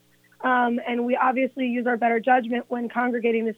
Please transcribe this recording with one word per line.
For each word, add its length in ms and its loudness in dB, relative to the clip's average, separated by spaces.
Um, 440 0
and 200 -4
we 100 0
obviously 520 0
use 200 -2
our 80 2
better 240 2
judgment 480 2
when 220 -4
congregating 560 0
this 120 -4